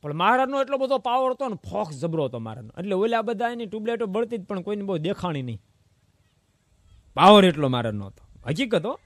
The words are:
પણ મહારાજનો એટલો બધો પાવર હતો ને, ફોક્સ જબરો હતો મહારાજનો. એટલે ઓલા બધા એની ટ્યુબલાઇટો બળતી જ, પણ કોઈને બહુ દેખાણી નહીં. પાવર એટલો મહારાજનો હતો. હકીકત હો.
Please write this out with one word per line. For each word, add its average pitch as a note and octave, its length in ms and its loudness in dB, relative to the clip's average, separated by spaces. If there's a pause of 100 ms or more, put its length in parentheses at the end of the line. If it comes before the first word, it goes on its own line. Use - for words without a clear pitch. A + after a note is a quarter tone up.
પણ D3 120 -8
મહારાજનો B3+ 480 2
એટલો C4+ 160 -2
બધો C4 200 0
પાવર B3+ 340 0
હતો B3+ 160 -4
ને, G#3+ 80 -6
ફોક્સ D#3 440 -6
જબરો D#3+ 260 -2
હતો B2 140 -6
મહારાજનો. A2 400 -12
એટલે G3 140 -4
ઓલા A3+ 280 0
બધા A#3 280 -4
એની A#3 160 -8
ટ્યુબલાઇટો A3 400 -6
બળતી A3+ 320 -4
જ, F#3 80 -10
પણ F#3+ 160 -6
કોઈને G3+ 220 -6
બહુ G3 140 -4
દેખાણી E3+ 440 -4
નહીં. A#2 200 -8 (1500)
પાવર F#3+ 320 10
એટલો D3+ 240 2
મહારાજનો A2+ 360 -2
હતો. - 420 -20
હકીકત F#3 380 -2
હો. B3+ 200 -8